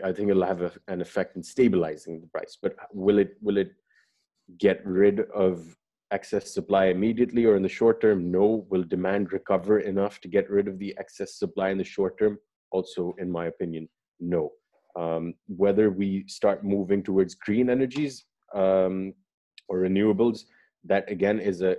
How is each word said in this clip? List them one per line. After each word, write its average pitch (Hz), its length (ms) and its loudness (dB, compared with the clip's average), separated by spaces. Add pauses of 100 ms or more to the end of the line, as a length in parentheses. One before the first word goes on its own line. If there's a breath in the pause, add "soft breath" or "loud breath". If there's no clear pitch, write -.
I 92 80 -2
think 101 180 -2
it'll 95 160 2
have 90 160 -2
a, 87 100 -4 (160)
an 92 140 -6
effect - 340 -6
in 90 80 -10
stabilizing 82 800 0
the 82 60 -20
price. - 340 -12
But 98 140 -4 (160)
will 101 280 2
it, 98 220 0
will 101 160 -2
it 95 140 0 (840)
get 98 280 2
rid 98 360 4 (120)
of 87 440 -2 (340)
excess - 420 -6
supply 95 340 2
immediately 117 580 0
or 107 100 6
in 95 80 2
the 95 60 0
short 113 320 2
term? 95 280 2
No. 101 400 2
Will 92 140 0
demand 92 480 -2
recover 98 480 0
enough 98 420 -4
to - 60 -14
get 95 220 0
rid 101 180 0
of 95 120 -8
the 101 200 -8
excess - 360 -12
supply 95 340 -4
in 98 80 -2
the 95 60 -2
short 95 360 -4
term? 104 180 0 (340)
Also, 90 480 -4
in 90 120 -6
my 85 140 -4
opinion, 82 420 -8 (320)
no. 85 320 -2 (460)
Um, 82 360 -4 (140)
whether 98 420 2
we 95 380 -2
start 101 380 -2
moving 98 380 0
towards 95 320 0
green 120 340 0
energies, 131 560 -2 (280)
um, 95 600 0 (560)
or 92 100 -2
renewables, 104 600 2 (420 soft breath)
that 98 260 0
again 101 300 0
is 92 220 -2
a, 92 180 2